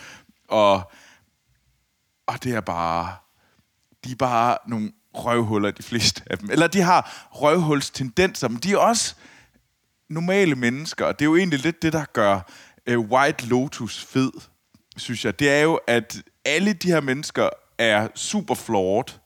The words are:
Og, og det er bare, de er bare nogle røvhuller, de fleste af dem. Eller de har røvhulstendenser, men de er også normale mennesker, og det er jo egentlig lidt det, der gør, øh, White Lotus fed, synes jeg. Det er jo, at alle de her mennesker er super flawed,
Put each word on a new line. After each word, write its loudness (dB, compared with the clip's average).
Og, 2
og -6
det -4
er -2
bare, -4
de -10
er -10
bare 2
nogle -6
røvhuller, 0
de -10
fleste -2
af -4
dem. -10
Eller 4
de 0
har 2
røvhulstendenser, 0
men -6
de -4
er 2
også 2
normale 2
mennesker, -2
og 0
det 0
er 2
jo 4
egentlig 2
lidt -2
det, 0
der -2
gør, 4
øh, 2
White 0
Lotus -4
fed, 0
synes -8
jeg. -2
Det 2
er 4
jo, 2
at 0
alle 0
de -4
her 4
mennesker -2
er 2
super -4
flawed, -2